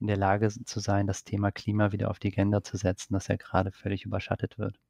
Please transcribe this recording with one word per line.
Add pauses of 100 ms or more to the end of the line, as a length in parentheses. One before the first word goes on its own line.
in
der
Lage
s-,
zu
sein,
das
Thema
Klima
wieder
auf
die
Agenda
zu
setzen,
das
ja
gerade
völlig
überschattet
wird. (100)